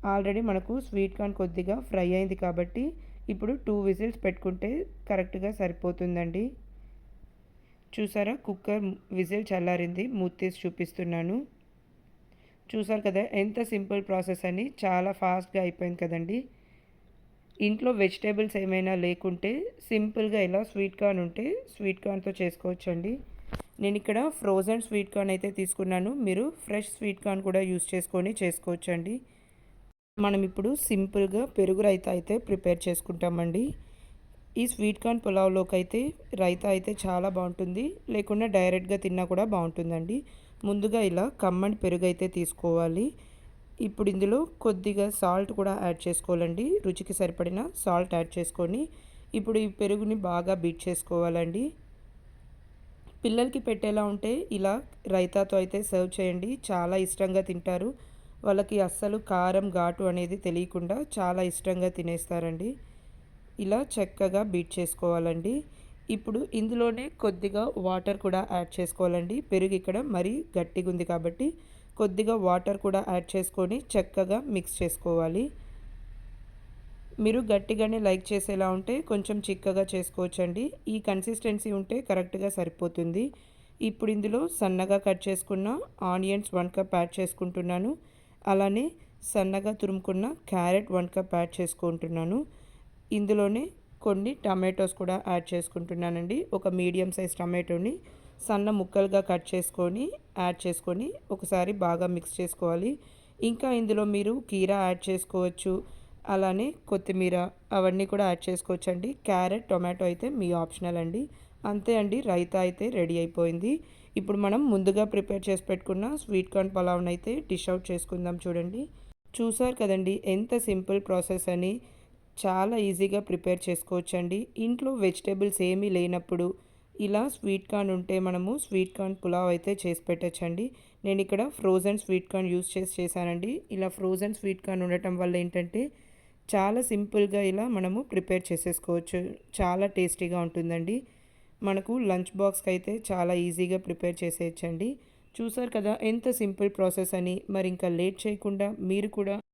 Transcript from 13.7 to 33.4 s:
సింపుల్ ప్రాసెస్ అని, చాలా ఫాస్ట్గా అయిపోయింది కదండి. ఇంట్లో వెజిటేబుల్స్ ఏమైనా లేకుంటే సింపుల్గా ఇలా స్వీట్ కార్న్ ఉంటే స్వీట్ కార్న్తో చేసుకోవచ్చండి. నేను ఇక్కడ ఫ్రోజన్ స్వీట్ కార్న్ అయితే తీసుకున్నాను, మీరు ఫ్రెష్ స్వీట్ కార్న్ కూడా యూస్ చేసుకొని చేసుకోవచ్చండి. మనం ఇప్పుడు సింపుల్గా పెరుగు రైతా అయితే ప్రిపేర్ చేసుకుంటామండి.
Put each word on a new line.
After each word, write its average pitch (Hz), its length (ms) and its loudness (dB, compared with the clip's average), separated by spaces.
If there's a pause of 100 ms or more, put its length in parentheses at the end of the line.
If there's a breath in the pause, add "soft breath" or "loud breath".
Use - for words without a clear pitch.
సింపుల్ 202 360 0
ప్రాసెస్ 185 420 0
అని, 190 140 -2 (180)
చాలా 185 380 2
ఫాస్ట్గా 185 460 0
అయిపోయింది 175 380 -4
కదండి. 170 340 -2 (1300 soft breath)
ఇంట్లో 220 240 2 (100)
వెజిటేబుల్స్ 208 640 0
ఏమైనా 190 300 2 (120)
లేకుంటే 180 460 -2 (380)
సింపుల్గా 214 580 2
ఇలా 190 220 2
స్వీట్ 196 320 -2
కార్న్ 196 240 4
ఉంటే 170 180 -6 (300)
స్వీట్ 190 320 -4
కార్న్తో 196 340 -4
చేసుకోవచ్చండి. 180 720 -2 (680 loud breath)
నేను 202 180 2
ఇక్కడ 208 180 0 (220)
ఫ్రోజన్ 208 480 2
స్వీట్ 202 260 -2
కార్న్ 196 200 2
అయితే 190 160 -2 (100)
తీసుకున్నాను, 185 500 0 (160)
మీరు 190 200 2 (200)
ఫ్రెష్ 214 300 -2
స్వీట్ 202 300 -4
కార్న్ 190 220 -2
కూడా 185 220 4
యూస్ 180 240 0
చేసుకొని 185 380 0 (100)
చేసుకోవచ్చండి. 175 720 -2 (1120 soft breath)
మనం 202 220 4
ఇప్పుడు 196 240 0 (160)
సింపుల్గా 196 560 2 (140)
పెరుగు 190 300 4
రైతా 190 280 4
అయితే 180 200 0 (120)
ప్రిపేర్ 180 400 2
చేసుకుంటామండి. 170 760 0 (960 soft breath)